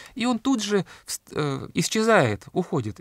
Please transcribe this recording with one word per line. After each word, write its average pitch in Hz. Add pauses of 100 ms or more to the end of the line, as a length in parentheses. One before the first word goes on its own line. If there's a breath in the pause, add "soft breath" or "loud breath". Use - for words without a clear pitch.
(140)
и 226
он 240
тут 262
же 202 (220 loud breath)
вст-, -
э, 139
исчезает, 170
уходит. 135